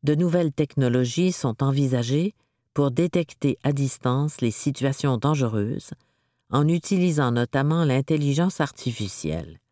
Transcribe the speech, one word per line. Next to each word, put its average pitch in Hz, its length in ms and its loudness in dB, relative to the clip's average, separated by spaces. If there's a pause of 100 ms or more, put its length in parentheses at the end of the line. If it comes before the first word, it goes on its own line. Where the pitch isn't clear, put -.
De 147 140 2
nouvelles 165 360 2
technologies 131 800 2
sont 127 320 -2
envisagées 135 680 0 (400)
pour 143 180 2
détecter 160 720 0
à 143 80 0
distance 139 720 -2
les 117 100 2
situations 135 680 -2
dangereuses, 117 760 -2 (580)
en 143 180 2
utilisant 165 640 2
notamment 139 540 0
l'intelligence 147 760 0
artificielle. 85 1000 -6 (120)